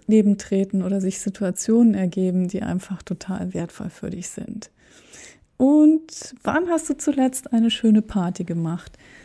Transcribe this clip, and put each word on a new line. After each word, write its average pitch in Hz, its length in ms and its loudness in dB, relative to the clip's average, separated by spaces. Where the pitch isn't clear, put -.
Leben 208 320 4
treten 190 440 -2
oder 196 180 -2
sich 190 200 -4
Situationen 208 720 2
ergeben, 185 540 0
die 185 140 -6
einfach 185 400 -6
total 185 520 -8
wertvoll 170 360 -8
für - 200 -12
dich 180 180 -12
sind. - 420 -14
Und 302 840 4
wann 349 260 -2
hast 320 220 -2
du 277 60 -2
zuletzt 262 560 -2
eine 233 180 2
schöne 220 320 4
Party 180 420 -4
gemacht? 170 540 -6